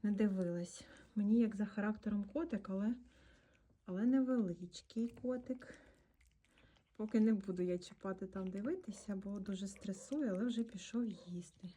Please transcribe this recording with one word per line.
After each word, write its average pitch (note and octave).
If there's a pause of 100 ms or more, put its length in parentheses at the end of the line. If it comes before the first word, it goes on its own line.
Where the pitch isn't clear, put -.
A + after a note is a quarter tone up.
не G#3
дивилась. F#3 (300)
Мені G#3+
як A3
за G#3
характером G#3
котик, C#4
але, G3+ (920)
але F#3+
невеличкий A#3
котик. B3+ (1200)
Поки G#3+
не A3
буду F#3+
я F3+
чіпати F#3+
там F#3+
дивитися, G#3
бо G3
дуже F#3+
стресує, A3+
але F#3+
вже A#3
пішов A3+
їсти. F3